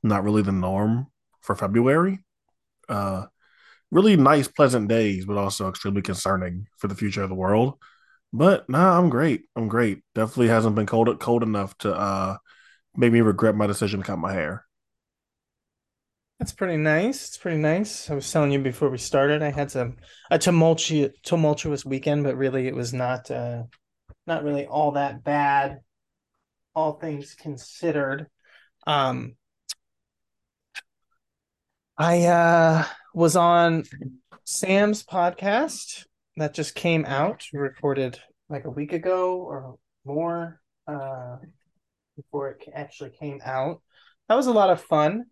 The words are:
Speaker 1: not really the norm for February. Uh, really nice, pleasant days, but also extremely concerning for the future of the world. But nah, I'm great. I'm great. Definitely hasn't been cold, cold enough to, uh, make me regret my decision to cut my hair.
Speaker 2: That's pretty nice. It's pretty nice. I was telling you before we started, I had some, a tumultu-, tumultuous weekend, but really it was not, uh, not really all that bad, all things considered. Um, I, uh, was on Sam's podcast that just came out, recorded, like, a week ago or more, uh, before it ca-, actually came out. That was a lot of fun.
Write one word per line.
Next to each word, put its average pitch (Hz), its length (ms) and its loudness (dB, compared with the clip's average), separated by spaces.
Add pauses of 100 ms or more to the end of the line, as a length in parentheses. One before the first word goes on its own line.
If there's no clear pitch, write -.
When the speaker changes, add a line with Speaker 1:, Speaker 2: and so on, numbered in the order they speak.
Speaker 1:
not 101 180 2
really 107 200 2
the 98 100 0
norm 101 560 -2 (320)
for - 160 -4
February. 139 680 2 (640)
Uh, 98 360 -4 (680)
really 196 240 6
nice, 143 320 6
pleasant 123 400 2
days, 101 400 0
but 101 100 -4
also 98 320 -4
extremely 98 320 -4
concerning 92 680 -6 (100)
for - 80 -6
the 98 80 -4
future 101 300 -4
of 92 60 -6
the 92 40 -6
world. 104 460 2 (520)
But 165 360 2
nah, 170 280 4
I'm 175 140 4
great. 156 360 0 (100)
I'm 117 100 -2
great. 110 360 0 (120)
Definitely 113 320 2
hasn't 110 300 4
been 107 100 0
cold, 113 320 2
cold 120 240 0
enough 104 360 -4
to, 101 140 -2
uh, 98 440 -4 (580)
make 120 160 4
me 117 100 6
regret 107 360 4
my 107 100 0
decision 101 360 -2
to - 40 -8
cut 92 140 -6
my 92 120 -4
hair. 90 320 -6 (1700)
Speaker 2:
That's - 140 -6
pretty 180 240 -4
nice. 156 500 0
It's - 120 -16
pretty 165 200 -4
nice. 165 500 -2
I 151 60 -4
was 139 160 -8
telling 147 220 2
you 139 80 2
before 135 280 -2
we 127 100 -2
started, 147 440 0
I 147 80 -2
had 139 220 -4
some, 123 240 -6 (340)
a 170 80 4
tumultu-, 160 720 2 (140)
tumultuous 151 600 0
weekend, 143 380 -2
but 131 140 -2
really 131 320 -2
it 127 80 -6
was 123 180 -6
not, 123 380 -4
uh, 120 320 -8 (600)
not 160 200 -6
really 143 220 -4
all 147 260 -2
that 139 320 -4
bad, 143 560 0 (960)
all 156 160 -2
things 147 420 -10
considered. 147 960 -6 (580)
Um, 127 480 -2 (2750)
I, 170 280 4
uh, 170 580 4 (300)
was 165 200 4
on 170 480 4 (600)
Sam's 202 580 0
podcast 196 1040 -4 (320)
that 151 180 -6
just - 220 -8
came 165 280 0
out, 139 480 -4
recorded, 135 680 -4 (280)
like, 135 160 -12
a 143 60 -10
week 147 220 -8
ago 185 480 -2
or 131 340 -14 (300)
more, 165 560 -6 (260)
uh, 135 520 -12 (760)
before 139 360 -10
it - 140 -20
ca-, 147 120 -20
actually 147 340 -14
came 143 340 -14
out. 131 380 -6 (460)
That 226 80 2
was 262 100 0
a 247 60 0
lot 202 180 6
of 175 100 4
fun. 165 520 0